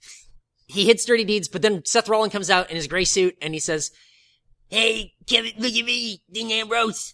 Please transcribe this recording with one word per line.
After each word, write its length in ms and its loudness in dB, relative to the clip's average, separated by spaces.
he 180 0
hits 200 4
Dirty 180 4
Deeds, 240 0
but 140 -8
then 240 0
Seth 220 0
Rollins 240 2
comes 180 -4
out 200 2
in 60 -8
his 120 -6
gray 180 0
suit 360 2
and 120 -6
he 60 -4
says, 320 -4
Hey, 440 0
Kevin, 320 0
look 160 -2
at 120 0
me, 360 -4
Dean 200 -6
Ambrose. 640 -2